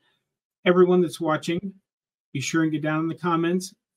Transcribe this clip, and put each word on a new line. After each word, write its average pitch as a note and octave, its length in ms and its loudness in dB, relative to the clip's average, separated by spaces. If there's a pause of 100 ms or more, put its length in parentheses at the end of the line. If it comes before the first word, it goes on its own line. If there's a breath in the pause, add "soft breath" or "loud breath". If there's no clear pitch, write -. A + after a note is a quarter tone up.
(640)
Everyone F3+ 360 6
that's E3 200 -2
watching, E3+ 520 -2 (600)
be C3+ 80 -6
sure D#3+ 240 -2
and D#3 80 -2
get D3 100 -4
down D#3 180 -2
in E3 80 -4
the D#3+ 60 -6
comments. E3+ 600 -2 (220)